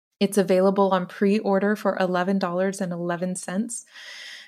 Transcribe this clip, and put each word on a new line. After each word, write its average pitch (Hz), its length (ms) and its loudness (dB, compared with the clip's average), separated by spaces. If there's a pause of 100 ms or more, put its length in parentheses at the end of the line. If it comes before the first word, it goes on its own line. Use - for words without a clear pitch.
(200)
It's 196 200 0
available 190 500 4
on 185 160 0
pre-order 202 720 2
for 202 240 -2
eleven 180 400 0
dollars 190 420 -2
and 180 100 -4
eleven 175 440 -4
cents. 196 500 -6 (640)